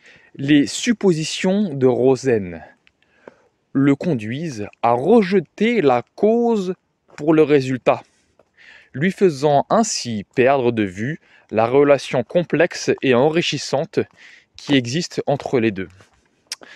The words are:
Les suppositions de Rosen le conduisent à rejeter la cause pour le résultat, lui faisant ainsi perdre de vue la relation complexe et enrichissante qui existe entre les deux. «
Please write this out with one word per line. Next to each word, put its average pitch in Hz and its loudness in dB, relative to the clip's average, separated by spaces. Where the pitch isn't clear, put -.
Les 143 2
suppositions 190 -2
de 131 0
Rosen 120 0
le 139 2
conduisent 123 -6
à 117 2
rejeter 196 2
la 123 2
cause 220 0
pour 156 0
le 156 6
résultat, 131 0
lui 165 -2
faisant 147 0
ainsi 123 -2
perdre 127 2
de 113 -2
vue 104 -6
la 113 2
relation 139 2
complexe - -2
et 135 2
enrichissante 147 -2
qui - -4
existe 135 -2
entre 139 -2
les 113 0
deux. « 95 -8